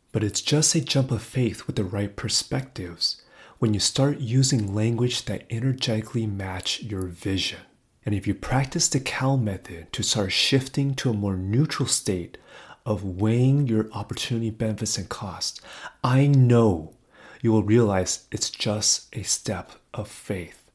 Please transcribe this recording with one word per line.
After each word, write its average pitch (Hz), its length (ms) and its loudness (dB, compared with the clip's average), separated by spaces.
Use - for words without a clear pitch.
but 107 120 0
it's 104 180 -2
just - 340 2
a 165 60 2
jump 131 280 0
of 110 140 -2
faith 117 420 -2
with - 100 -6
the 113 80 0
right 101 320 -2
perspectives - 1080 -6
when 110 160 2
you 101 60 2
start 143 400 2
using 123 560 2
language 117 500 0
that - 240 -6
energetically 113 800 -2
match 95 560 -6
your 101 200 -4
vision. 92 560 -4
And 104 100 0
if 95 100 -2
you 104 80 2
practice 135 540 -2
the 135 140 0
Cal 135 340 0
method 95 560 -4
to - 120 -6
start 98 280 0
shifting 135 640 0
to 135 140 -2
a 117 40 2
more 101 220 0
neutral 113 540 0
state - 480 -2
of 104 180 -2
weighing 120 640 2
your 110 240 0
opportunity 113 580 -4
benefits 110 480 -4
and 92 120 -8
costs, - 500 -8
I 131 220 6
know 117 640 6
you 117 100 2
will 110 120 6
realize 101 680 2
it's - 180 -4
just - 640 -2
a 101 100 -8
step - 480 -4
of 104 140 -8
faith. - 560 -10